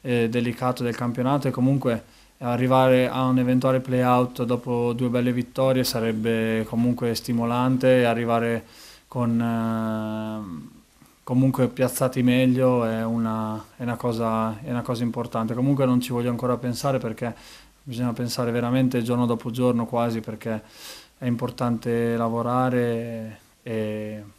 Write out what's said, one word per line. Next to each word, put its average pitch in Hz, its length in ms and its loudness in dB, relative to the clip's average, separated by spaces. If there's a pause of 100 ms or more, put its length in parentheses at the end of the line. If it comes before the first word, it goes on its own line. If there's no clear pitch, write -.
eh, 120 280 2
delicato 120 540 -2
del 120 120 -2
campionato, 127 540 0
e - 20 2
comunque 127 540 2 (340)
arrivare 127 720 4
a 131 160 -2
un 127 140 2
eventuale 127 420 2
play-out 127 640 2
dopo 120 480 -2
due 123 160 -2
belle 123 240 0
vittorie 131 520 0
sarebbe 113 840 0
comunque 120 480 0
stimolante, 123 880 2
e 120 40 6
arrivare 117 600 2 (440)
con, 117 320 0
eh, 110 1700 -6 (140)
comunque 127 440 2
piazzati 127 540 0
meglio 127 640 4
è 113 200 -2
una, 110 580 -2 (140)
è 135 60 -10
una 117 140 -4
cosa, 113 680 -2
è 139 80 -10
una 120 120 -4
cosa 117 200 -4
importante. 113 520 -4
Comunque 135 300 2
non 127 160 4
ci 123 120 -6
voglio 120 180 -2
ancora 120 260 -2
pensare, 127 420 -2
perché 117 360 -6 (480)
bisogna 123 300 -4
pensare 120 400 -2
veramente 123 500 2
giorno 120 240 0
dopo 117 240 -2
giorno 120 360 0
quasi, 117 340 -2
perché 110 420 -8 (580)
è 131 60 -6
importante 117 880 -2
lavorare 117 1200 -2 (220)
e 107 640 -6 (140)